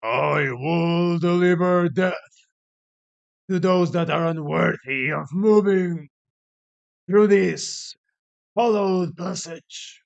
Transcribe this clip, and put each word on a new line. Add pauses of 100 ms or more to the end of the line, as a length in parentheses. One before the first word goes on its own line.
I
will
deliver
death (1300)
to
those
that
are
unworthy
of
moving (1000)
through
this (600)
hollowed
passage.